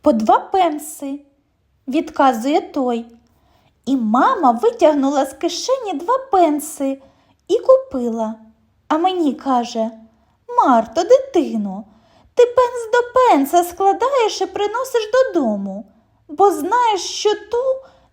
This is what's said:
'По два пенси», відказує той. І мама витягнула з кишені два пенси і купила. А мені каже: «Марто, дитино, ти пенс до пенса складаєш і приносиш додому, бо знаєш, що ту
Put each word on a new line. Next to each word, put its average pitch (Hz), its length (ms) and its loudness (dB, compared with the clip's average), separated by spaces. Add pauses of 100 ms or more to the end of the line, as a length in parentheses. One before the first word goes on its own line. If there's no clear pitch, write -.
'По - 100 4
два 220 260 4
пенси», 294 800 -4 (680)
відказує 277 720 0
той. 247 460 -4 (800)
І 269 120 0
мама 269 540 2
витягнула 285 760 2
з 277 60 -12
кишені 427 640 -4
два 349 240 -2
пенси 294 840 0 (460)
і 415 100 2
купила. 240 760 0 (540)
А 311 100 0
мені 339 360 0
каже: 233 560 -4 (580)
«Марто, 320 540 0
дитино, 269 840 0 (500)
ти 480 120 4
пенс 480 460 -2
до 480 60 4 (160)
пенса 349 500 4
складаєш 403 760 0
і 370 60 -4
приносиш 427 680 -4
додому, 226 760 -2 (420)
бо 370 240 2
знаєш, 403 480 0
що - 340 -2
ту 523 480 -4 (300)